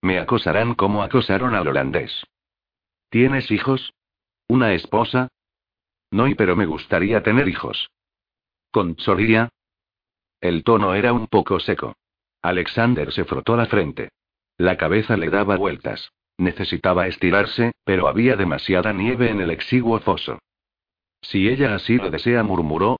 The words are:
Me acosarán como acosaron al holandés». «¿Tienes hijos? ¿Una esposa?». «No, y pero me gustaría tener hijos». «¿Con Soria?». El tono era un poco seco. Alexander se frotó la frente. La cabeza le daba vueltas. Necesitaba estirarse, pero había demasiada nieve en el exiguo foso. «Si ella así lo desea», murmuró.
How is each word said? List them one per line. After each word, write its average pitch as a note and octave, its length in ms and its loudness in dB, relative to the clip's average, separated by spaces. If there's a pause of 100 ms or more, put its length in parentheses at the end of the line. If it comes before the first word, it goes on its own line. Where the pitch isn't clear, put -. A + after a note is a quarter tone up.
Me F2+ 160 2
acosarán G#2+ 560 0
como G2+ 280 0
acosaron A2+ 520 0
al F2 140 0
holandés». C2+ 540 -2 (840)
«¿Tienes C3 420 2
hijos? C3 440 -2 (520)
¿Una A#2 280 2
esposa?». A#2 540 0 (840)
«No, A2+ 180 2
y C#3+ 60 0
pero F2+ 200 2
me F2+ 120 2
gustaría F2+ 560 0
tener A2+ 260 2
hijos». - 400 -6 (800)
«¿Con F2 280 -2
Soria?». A2 500 2 (920)
El F2 240 -2
tono G2+ 300 2
era A#2 180 2
un A2+ 160 -2
poco F#2 320 2
seco. D#2 340 -4 (460)
Alexander F2+ 720 0
se F#2 120 -4
frotó F#2+ 320 -2
la A#2 100 2
frente. D2 420 -2 (500)
La F2+ 180 2
cabeza G#2 400 0
le E2+ 140 -2
daba G2 240 2
vueltas. - 560 -4 (260)
Necesitaba F2+ 680 0
estirarse, G2 640 0 (140)
pero F2+ 240 2
había A2+ 260 2
demasiada F#2 580 0
nieve A#2 380 0
en G#2 100 -4
el E2+ 100 -2
exiguo A#2 500 0
foso. - 400 -12 (800)
«Si G2 280 -2
ella C3 280 0
así A2 200 0
lo G2 140 -2
desea», A#2 320 0
murmuró. F2+ 580 0